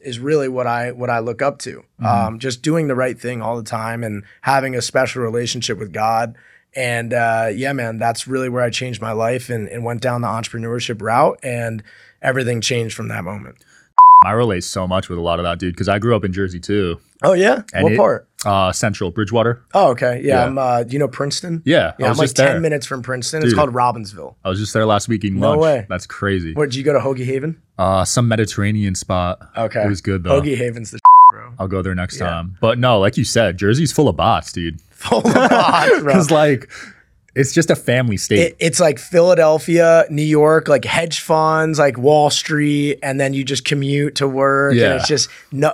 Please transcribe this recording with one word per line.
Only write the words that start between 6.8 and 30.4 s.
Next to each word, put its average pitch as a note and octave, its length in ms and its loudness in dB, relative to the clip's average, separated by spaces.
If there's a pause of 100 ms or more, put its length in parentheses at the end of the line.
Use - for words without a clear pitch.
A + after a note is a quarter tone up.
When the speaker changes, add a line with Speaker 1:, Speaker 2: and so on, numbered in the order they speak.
Speaker 1:
uh, A2+ 420 0
yeah, C3+ 200 -4
man, A2+ 240 -6
that's A#2 280 -4
really C3 220 -4
where B2 140 -4
I A#2+ 80 0
changed B2 320 -8
my A2+ 100 -6
life A#2+ 380 -4
and, A2 180 -6
and A#2 160 -10
went A#2 160 -6
down A#2+ 220 -4
the A#2 60 -4
entrepreneurship A#2 720 -8
route, B2 400 2
and A#2 400 -6 (400)
everything B2 400 -2
changed A2+ 340 -4
from A2 120 -10
that G#2+ 160 -8
moment. F#2 320 -12 (680)
Speaker 2:
I F#2+ 80 2
relate G#2+ 320 2
so F#2 240 -4
much F#2 220 -2
with F2 80 -6
a - 20 -4
lot E2+ 180 0
of F2 60 -2
that, E2+ 140 -2
dude, F2+ 180 -4
'cause F#2 120 -2
I G2+ 100 2
grew A#2 180 0
up G2 80 -2
in F#2+ 80 -2
Jersey F#2 280 -4
too. F#2 380 -2 (240)
Speaker 1:
Oh, F3 120 6
yeah? G#3 280 2 (120)
Speaker 2:
And - 80 0
Speaker 1:
What - 100 4
Speaker 2:
it - 60 2
Speaker 1:
part? A#2 300 2 (180)
Speaker 2:
Uh, G2 260 2
Central, G2 380 -4
Bridgewater. A2+ 520 0 (120)
Speaker 1:
Oh, F#3 160 6
okay. B2 340 -2
Yeah, C3+ 140 2
Speaker 2:
Yeah. B2 80 2
Speaker 1:
I'm, C3+ 120 -4
uh, B2 260 0
do B2 100 -10
you C#3 40 -2
know C#3+ 100 0
Princeton? D#3+ 580 -6
Speaker 2:
Yeah, B2+ 320 2
Speaker 1:
Yeah, B2+ 80 -2
Speaker 2:
I - 20 2
Speaker 1:
I'm, - 40 4
Speaker 2:
was A2+ 60 0
Speaker 1:
like, D#3 80 2
Speaker 2:
just B2 100 -6
there. C#3+ 180 4
Speaker 1:
ten E3 80 -2
minutes D3+ 240 -2
from C3+ 160 -8
Princeton. B2+ 400 -6
It's A#2+ 80 4
Speaker 2:
Dude. A2 80 2
Speaker 1:
called C3+ 160 0
Robbinsville. G#2+ 720 -4
Speaker 2:
I F#2+ 40 -4
was F#2+ 100 -2
just G#2+ 140 -6
there A2 140 2
last G#2 220 2
week G#2+ 160 -2
eating G2 160 -2
Speaker 1:
No C#3+ 100 2
Speaker 2:
lunch. D3+ 100 2
Speaker 1:
way. C#3+ 300 0
Speaker 2:
That's F2+ 160 -8
crazy. F#2 480 -4
Speaker 1:
Where, D3 120 -2
did B2 100 -6
you C3+ 80 -6
go C#3+ 100 2
to C3 60 2
Hoagie B2+ 260 -4
Haven? C3+ 340 -6 (180)
Speaker 2:
Uh, F#2+ 280 2
some B2 220 0
Mediterranean G#2 640 0
spot. F2+ 460 -4 (180)
Speaker 1:
Okay. A2+ 260 -4
Speaker 2:
It G#2 40 0
was G2 120 -2
good, F#2+ 240 -4
though. C3+ 160 2